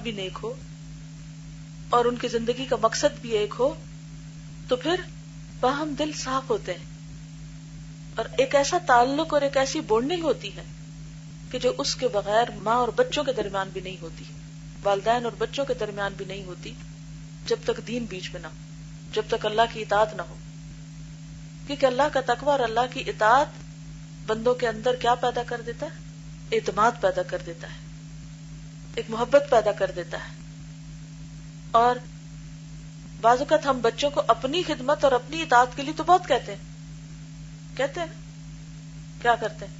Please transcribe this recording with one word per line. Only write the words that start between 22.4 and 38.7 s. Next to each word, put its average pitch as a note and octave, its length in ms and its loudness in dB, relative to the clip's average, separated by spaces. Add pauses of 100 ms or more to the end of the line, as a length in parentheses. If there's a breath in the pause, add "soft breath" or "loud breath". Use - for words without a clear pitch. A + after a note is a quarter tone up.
اور C#4 100 6
اللہ A#3 300 4
کی B3+ 160 -4
اطاعت A3+ 400 6 (800)
بندوں A3 280 4
کے B3 140 2
اندر A3 260 2
کیا A#3+ 200 4
پیدا A#3+ 280 0
کر A#3+ 180 -4
دیتا A#3 260 -6
ہے؟ - 160 -12 (500)
اعتماد A3 480 4
پیدا F#3 220 4
کر F3+ 240 -4
دیتا E3 200 -10
ہے، - 160 -12 (1120)
ایک A3+ 140 -4
محبت A#3+ 420 6
پیدا G#3+ 220 6
کر F#3+ 240 0
دیتا E3 220 -6
ہے۔ - 240 -12 (1300)
اور A#3+ 260 6 (1200)
بعض A#3+ 180 8
اوقات D4 280 4
ہم C4 140 4
بچوں A#3 300 2
کو C#4+ 180 2
اپنی C4 340 4
خدمت D4 420 0
اور C4+ 80 8
اپنی B3+ 300 0
اطاعت B3+ 340 6
کے C#4+ 60 -4
لیے D4 140 -4
تو D#4+ 80 -2
بہت F4+ 240 6
کہتے A#3 240 2
ہیں، A3 100 -10 (1120)
کہتے C#4+ 240 0
ہیں E4 60 -2
نا؟ - 60 -10 (1080)